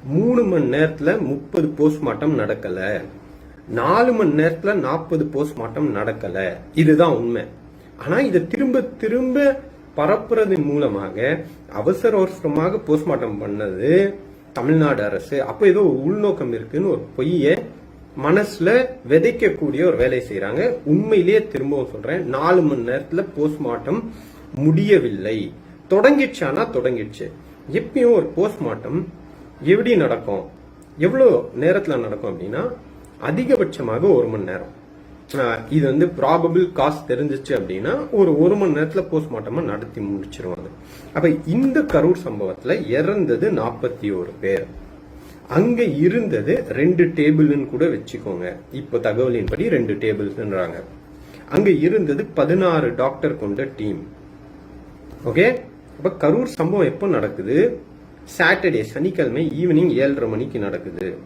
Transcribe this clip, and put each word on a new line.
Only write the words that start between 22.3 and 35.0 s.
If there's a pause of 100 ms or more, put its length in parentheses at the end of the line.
மணி
நேரத்துல (140)
போஸ்ட்மார்ட்டம் (500)
முடியவில்லை. (380)
தொடங்கிடுச்சானா
தொடங்கிடுச்சு. (420)
எப்பயும்
ஒரு
போஸ்ட்மார்ட்டம் (580)
எப்படி
நடக்கும், (540)
எவ்வளோ (100)
நேரத்துல
நடக்கும்
அப்படின்னா, (500)
அதிகபட்சமாக
ஒரு
மணி
நேரம். (640)